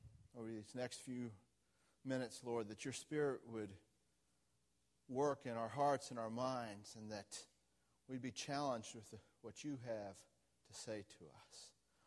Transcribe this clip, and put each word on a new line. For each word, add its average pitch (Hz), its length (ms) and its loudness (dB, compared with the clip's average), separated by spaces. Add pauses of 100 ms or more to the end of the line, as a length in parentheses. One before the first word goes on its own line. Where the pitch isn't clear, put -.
(380)
over 113 100 -4
these 107 260 -4
next 123 280 -2
few 123 300 -2 (680)
minutes, 127 400 0
Lord, 117 260 2
that 110 180 -6
your 131 80 0
Spirit 147 520 2
would 107 280 -2 (1300)
work 135 380 4
in 123 80 0
our 113 160 2
hearts 139 400 6
and 123 100 -2
our 113 120 0
minds, 117 680 0
and 107 160 -8
that - 320 -6 (640)
we'd 131 140 -2
be 127 80 -2
challenged 135 640 2
with 110 160 -10
the, 110 80 -10 (240)
what 107 220 -8
you 147 220 0
have 101 300 -2 (500)
to - 140 -10
say 107 240 -2 (140)
to 87 80 -14
us. - 460 -18 (340)